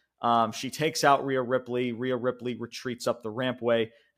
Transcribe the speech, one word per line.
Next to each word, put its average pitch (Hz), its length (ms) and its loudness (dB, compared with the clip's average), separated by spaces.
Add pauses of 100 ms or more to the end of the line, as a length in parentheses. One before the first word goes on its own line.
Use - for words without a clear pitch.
(200)
Um, 117 300 4
she 123 200 -8
takes 156 340 -2
out 139 200 6
Rhea 135 160 0
Ripley. 123 520 -2
Rhea 127 240 -2
Ripley 120 400 -4
retreats 117 500 -8
up 120 160 0
the 110 80 -8
rampway 117 600 0 (260)